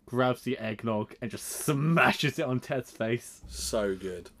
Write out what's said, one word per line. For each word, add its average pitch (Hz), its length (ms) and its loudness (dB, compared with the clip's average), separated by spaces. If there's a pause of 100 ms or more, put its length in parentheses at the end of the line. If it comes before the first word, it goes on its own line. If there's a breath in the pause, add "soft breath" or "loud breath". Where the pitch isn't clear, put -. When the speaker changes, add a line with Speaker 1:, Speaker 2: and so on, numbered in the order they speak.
Speaker 1:
grabs 127 380 2
the 123 160 0
eggnog 110 600 -2
and 113 120 -6
just - 160 -10
smashes 151 920 4
it 160 80 0
on 127 140 2
Ted's 131 320 -4
face. 117 560 -2
Speaker 2:
So 101 480 -2
good. 92 340 -8 (100)